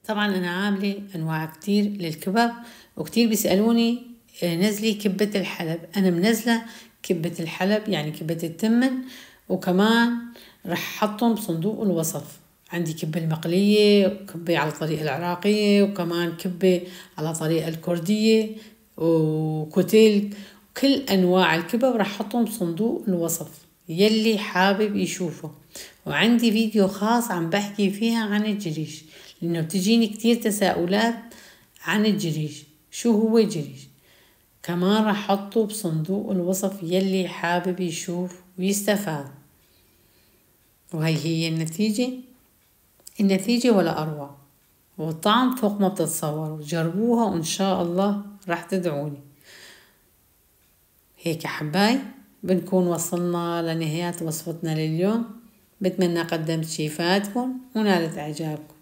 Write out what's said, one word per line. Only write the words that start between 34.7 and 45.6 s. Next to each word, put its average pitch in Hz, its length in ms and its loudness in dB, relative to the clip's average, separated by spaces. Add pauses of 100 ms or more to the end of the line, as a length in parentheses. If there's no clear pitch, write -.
راح 202 260 0
أحطه 202 360 0
بصندوق 180 640 -4
الوصف 185 520 -2
يلي 185 460 0
حابب 175 520 -2
يشوف 175 600 -6 (180)
ويستفاد. 185 680 -2 (1600)
وهي 160 240 0
هي 165 320 -2
النتيجة، 208 640 -2 (1080)
النتيجة 220 500 2
ولا 165 320 4
أروع، 147 340 -8 (640)
والطعم 208 580 0
فوق 202 240 0